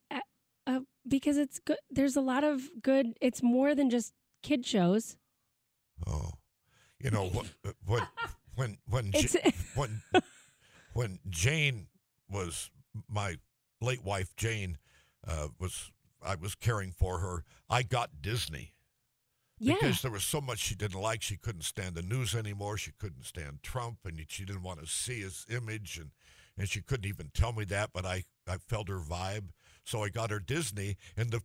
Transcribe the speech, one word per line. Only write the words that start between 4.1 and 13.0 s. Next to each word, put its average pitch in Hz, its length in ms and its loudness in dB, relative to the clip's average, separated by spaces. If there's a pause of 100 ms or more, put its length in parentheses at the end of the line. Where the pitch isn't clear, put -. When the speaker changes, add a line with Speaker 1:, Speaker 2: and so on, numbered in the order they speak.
Speaker 1:
kid 247 240 2
shows. 196 500 4 (920)
Speaker 2:
Oh, - 240 -2 (680)
you 123 120 0
know, 98 180 2
wh-, 90 480 -4
Speaker 1:
<laughs> - 100 -16
Speaker 2:
when, 117 200 2 (480)
when, 120 220 -4 (100)
when, 120 260 0
Speaker 1:
It's 302 220 4
Speaker 2:
Ja-, - 160 6 (240)
when, 110 260 -2 (920)
when 98 260 -2 (100)
Jane 123 560 2 (420)
was, 95 440 -4 (360)